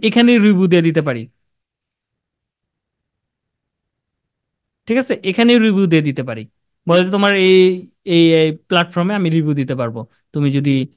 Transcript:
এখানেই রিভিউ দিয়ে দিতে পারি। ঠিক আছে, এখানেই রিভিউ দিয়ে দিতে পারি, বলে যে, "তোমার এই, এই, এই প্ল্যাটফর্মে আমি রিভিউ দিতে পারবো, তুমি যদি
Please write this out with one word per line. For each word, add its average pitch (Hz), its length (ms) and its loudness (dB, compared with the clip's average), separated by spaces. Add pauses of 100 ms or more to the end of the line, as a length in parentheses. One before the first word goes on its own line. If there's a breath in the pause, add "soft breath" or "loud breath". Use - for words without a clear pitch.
এখানেই 233 340 2
রিভিউ 202 300 2
দিয়ে 170 140 2
দিতে 160 200 -2
পারি। 120 260 -8 (3500)
ঠিক 226 120 -4
আছে, 254 260 -4
এখানেই 233 360 2
রিভিউ 196 280 0
দিয়ে 160 140 2
দিতে 143 220 -6
পারি, 110 240 -12 (400)
বলে 180 180 2
যে, 185 60 -6
"তোমার 202 240 0
এই, 185 520 2 (180)
এই, 170 280 2
এই 160 240 0
প্ল্যাটফর্মে 175 580 -4
আমি 180 140 -2
রিভিউ 156 240 -2
দিতে 135 220 -4
পারবো, 117 320 -8 (260)
তুমি 143 180 -2
যদি 139 460 -2